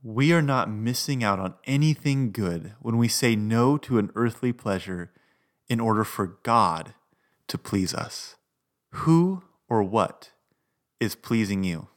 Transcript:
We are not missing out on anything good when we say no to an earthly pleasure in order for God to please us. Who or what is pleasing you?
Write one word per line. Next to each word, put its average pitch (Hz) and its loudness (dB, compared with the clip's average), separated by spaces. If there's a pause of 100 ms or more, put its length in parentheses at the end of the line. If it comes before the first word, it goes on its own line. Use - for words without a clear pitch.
We 127 2
are 170 4
not 131 0
missing 120 -4
out 101 2
on 92 -6
anything 139 0
good 92 -4
when 117 -2
we 117 4
say 117 2
no 117 2
to 127 -2
an 104 0
earthly 117 -2
pleasure 92 -6 (560)
in 117 -2
order 110 2
for 95 -4
God 101 2 (540)
to - -8
please 95 -4
us. - -10 (560)
Who 175 2 (260)
or 113 2
what 101 -2 (680)
is 110 -2
pleasing 101 -2
you? 85 -6